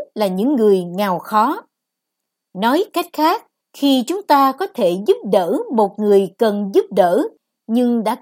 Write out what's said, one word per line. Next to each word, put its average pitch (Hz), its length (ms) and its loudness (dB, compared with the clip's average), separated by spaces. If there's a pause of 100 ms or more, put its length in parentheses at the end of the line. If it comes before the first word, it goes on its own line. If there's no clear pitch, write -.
(160)
là 214 120 -2
những 208 280 0
người 202 280 4
nghèo 180 360 -4
khó. 247 420 0 (920)
Nói 247 400 0
cách 349 200 -4
khác, 330 320 -2 (320)
khi 269 300 2
chúng 370 160 -6
ta 277 280 2
có 370 220 -6
thể 180 240 0 (100)
giúp 466 100 -2 (140)
đỡ 190 260 0 (180)
một 202 220 0
người 196 400 2
cần 208 360 -2
giúp 415 180 2
đỡ, 196 360 2 (400)
nhưng 240 360 0
đã 220 180 -4